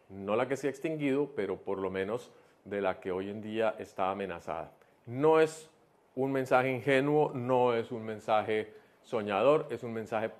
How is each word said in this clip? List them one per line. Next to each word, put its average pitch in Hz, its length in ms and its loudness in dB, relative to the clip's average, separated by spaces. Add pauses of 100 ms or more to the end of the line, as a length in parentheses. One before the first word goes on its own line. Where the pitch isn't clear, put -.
(100)
no 98 260 -2
la 123 120 2
que 135 80 -2
se 135 100 -6
ha 139 40 0
extinguido, 143 640 -2
pero 98 220 -2
por 95 220 -6
lo 95 120 -2
menos 98 400 -4 (360)
de 101 160 -2
la 92 180 0
que 95 100 -4
hoy 95 200 -2
en 107 100 -8
día 107 380 0
está 95 320 -2
amenazada. 85 600 -6 (340)
No 151 340 4
es 156 300 0 (440)
un 135 160 -2
mensaje 131 400 2
ingenuo, 139 600 2
no 123 400 2
es 117 180 -2
un 113 140 -6
mensaje 107 720 0 (280)
soñador, 117 680 2
es 117 120 -6
un 117 120 -8
mensaje 110 460 -4